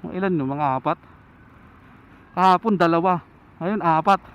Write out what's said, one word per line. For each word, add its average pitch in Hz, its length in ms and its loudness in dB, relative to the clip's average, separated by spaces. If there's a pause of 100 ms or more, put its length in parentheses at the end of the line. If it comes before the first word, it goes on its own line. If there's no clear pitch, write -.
Ang 165 160 -12
ilan, 185 160 -2
no? 143 160 -2
Mga 147 180 -4 (140)
apat. 151 160 -4 (1400)
Kahapon, 185 480 2
dalawa. 170 400 2 (400)
Ngayon, 190 240 -4
apat. 170 400 2 (100)